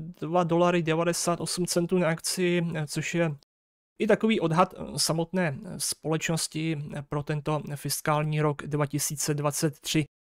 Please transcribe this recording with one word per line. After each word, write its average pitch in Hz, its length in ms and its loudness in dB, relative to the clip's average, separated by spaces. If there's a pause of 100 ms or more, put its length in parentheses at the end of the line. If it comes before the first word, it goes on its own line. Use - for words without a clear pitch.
(220)
dva 170 220 2
dolary 175 400 4
devadesát 165 580 0
osm 170 240 -2
centů 175 320 2
na 180 100 4
akci, 175 540 0 (260)
což - 280 -4
je 165 200 0 (640)
i 208 80 0
takový 220 320 4
odhad 165 340 2 (240)
samotné 160 600 0 (180)
společnosti 156 1000 -2 (320)
pro 147 140 -4
tento 151 380 -2 (140)
fiskální 151 680 0
rok 151 220 0
dva 147 220 0
tisíce 147 480 -2
dvacet 147 460 0
tři. - 260 0 (220)